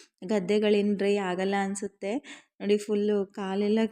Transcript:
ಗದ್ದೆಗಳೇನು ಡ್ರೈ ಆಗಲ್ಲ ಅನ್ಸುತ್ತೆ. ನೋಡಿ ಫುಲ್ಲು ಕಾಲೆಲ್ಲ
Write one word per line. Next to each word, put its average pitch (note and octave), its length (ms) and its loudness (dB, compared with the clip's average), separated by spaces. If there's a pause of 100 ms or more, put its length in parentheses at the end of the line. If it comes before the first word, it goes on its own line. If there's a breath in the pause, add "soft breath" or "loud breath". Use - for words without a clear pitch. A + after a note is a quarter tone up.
(240 soft breath)
ಗದ್ದೆಗಳೇನು G#3 720 2
ಡ್ರೈ G3+ 200 2
ಆಗಲ್ಲ F#3+ 440 -2
ಅನ್ಸುತ್ತೆ. G3 580 -6 (420 loud breath)
ನೋಡಿ G3+ 180 2
ಫುಲ್ಲು G#3 480 0
ಕಾಲೆಲ್ಲ G#3 520 0 (140)